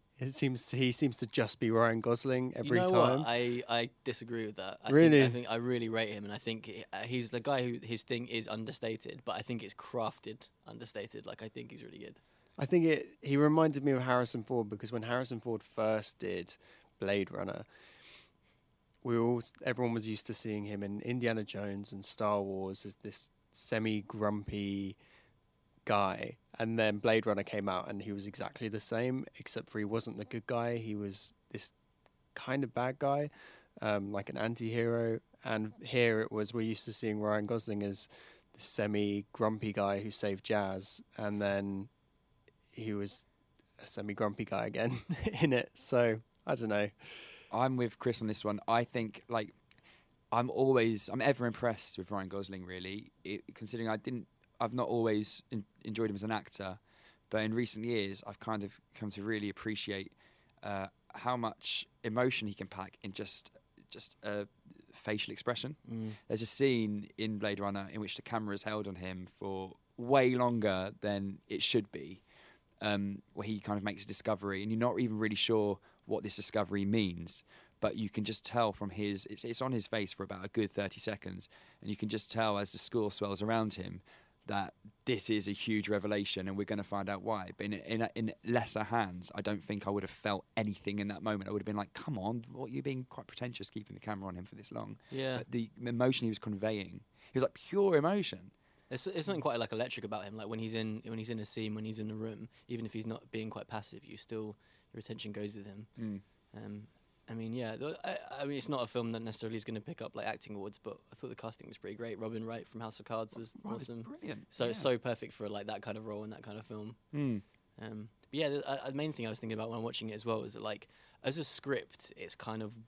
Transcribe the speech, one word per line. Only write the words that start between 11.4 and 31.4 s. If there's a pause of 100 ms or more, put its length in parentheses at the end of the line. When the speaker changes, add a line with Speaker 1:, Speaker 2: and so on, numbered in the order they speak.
Speaker 2:
I
think
he's
really
good. (400)
Speaker 1:
I
think
it, (140)
he
reminded
me
of
Harrison
Ford,
because
when
Harrison
Ford
first
did (440)
Blade
Runner, (1400)
we
were
all, (240)
everyone
was
used
to
seeing
him
in
Indiana
Jones
and
Star
Wars
as
this (200)
semi-grumpy (920)
guy. (220)
And
then
Blade
Runner
came
out
and
he
was
exactly
the
same, (140)
except
for
he
wasn't
the
good
guy.
He
was (180)